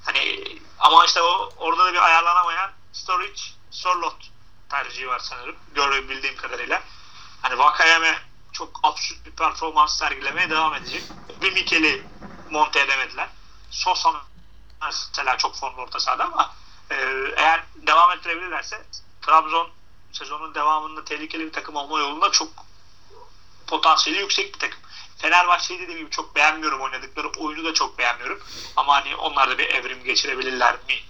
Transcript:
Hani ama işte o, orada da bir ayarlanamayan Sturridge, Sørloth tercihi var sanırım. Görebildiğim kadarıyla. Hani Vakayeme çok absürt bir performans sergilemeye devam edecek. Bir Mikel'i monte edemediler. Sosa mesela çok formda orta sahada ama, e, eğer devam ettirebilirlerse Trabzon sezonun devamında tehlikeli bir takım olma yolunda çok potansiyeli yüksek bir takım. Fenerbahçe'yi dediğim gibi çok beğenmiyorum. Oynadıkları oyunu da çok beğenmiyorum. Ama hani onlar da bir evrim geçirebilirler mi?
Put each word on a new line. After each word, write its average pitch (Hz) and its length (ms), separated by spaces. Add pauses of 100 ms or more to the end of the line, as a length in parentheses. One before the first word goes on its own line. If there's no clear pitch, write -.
Hani 135 400 (340)
ama 165 260
işte 170 180
o, 180 340
orada 165 280
da 180 80
bir 175 140
ayarlanamayan 170 640 (220)
Sturridge, 185 480 (300)
Sørloth 175 540 (440)
tercihi 127 400
var 123 100
sanırım. 127 380 (180)
Görebildiğim 135 640
kadarıyla. 127 460 (600)
Hani 123 160
Vakayeme 160 640 (300)
çok - 300
absürt - 440
bir - 40
performans 151 680
sergilemeye 147 520
devam 156 240
edecek. - 280 (400)
Bir 190 100
Mikel'i 160 500 (480)
monte 151 300
edemediler. 135 480 (420)
Sosa 165 520 (600)
mesela 135 560
çok - 180
formda 127 240
orta - 200
sahada 127 240
ama, - 300 (360)
e, 139 60 (400)
eğer 160 280 (100)
devam 156 360
ettirebilirlerse 170 760 (360)
Trabzon 160 480 (420)
sezonun 151 420
devamında 156 500
tehlikeli 156 420
bir 156 60
takım 147 240
olma 143 220
yolunda 151 320
çok - 180 (1160)
potansiyeli 160 540
yüksek 196 340
bir - 40
takım. - 220 (380)
Fenerbahçe'yi 175 640
dediğim 170 180
gibi 156 120
çok - 260
beğenmiyorum. 151 440
Oynadıkları 135 480
oyunu 160 360
da 160 100
çok - 240
beğenmiyorum. 123 420 (360)
Ama 131 180
hani 139 220
onlar 139 340
da 127 80
bir 147 80
evrim 131 380
geçirebilirler 131 680
mi? - 200 (160)